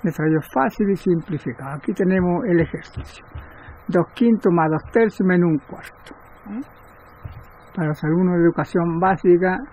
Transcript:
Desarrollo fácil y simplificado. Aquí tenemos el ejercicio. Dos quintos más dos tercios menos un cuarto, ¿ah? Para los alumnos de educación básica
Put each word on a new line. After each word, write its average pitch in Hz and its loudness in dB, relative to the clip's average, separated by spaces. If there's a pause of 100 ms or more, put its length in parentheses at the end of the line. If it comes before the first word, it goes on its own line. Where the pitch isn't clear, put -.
Desarrollo 156 0 (120)
fácil 196 0
y 196 0
simplificado. 147 -4
Aquí 170 -8
tenemos 185 0
el 175 2
ejercicio. - -10 (600)
Dos 175 2
quintos 220 4
más 165 2
dos 151 -2
tercios 226 2
menos 180 4
un 156 0
cuarto, - -14 (320)
¿ah? 214 -10 (1160)
Para 160 -2
los 151 -4
alumnos 175 2
de 170 4
educación 165 0
básica 185 2 (140)